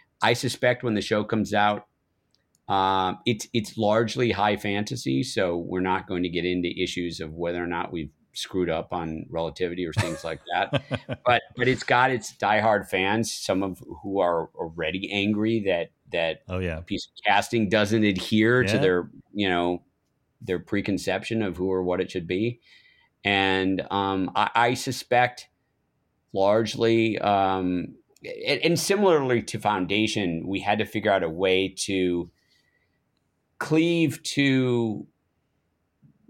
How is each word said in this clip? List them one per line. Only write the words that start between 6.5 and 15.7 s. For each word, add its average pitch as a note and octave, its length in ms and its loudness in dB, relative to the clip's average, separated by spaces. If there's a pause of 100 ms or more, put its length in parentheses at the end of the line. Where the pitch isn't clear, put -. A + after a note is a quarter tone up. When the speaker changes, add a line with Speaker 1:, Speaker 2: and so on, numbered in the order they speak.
Speaker 1:
issues F2 380 -6
of D#2 140 -10
whether F2 280 -4
or F2 40 -4
not F2 260 -6
we've D#2 200 -8 (200)
screwed F2+ 380 -4
up D#2+ 220 -4
on D#2+ 360 -6
relativity E2+ 560 -4
or D#2+ 80 -6
things E2 320 -4
like D#2+ 160 -8 (140)
that. G2 280 0 (260)
Speaker 2:
<laughs> - 180 -6
Speaker 1:
But, A#2+ 160 2 (160)
but A#2+ 100 2
it's C3 140 0
got C3 280 4
its B2 220 -4
diehard G#2 560 2
fans, G2+ 460 0
some F#2+ 280 -2
of F#2 200 -6 (200)
who G2 180 -2
are F2 340 0
already E2 580 -6
angry G#2 540 2
that, F2+ 240 0 (220)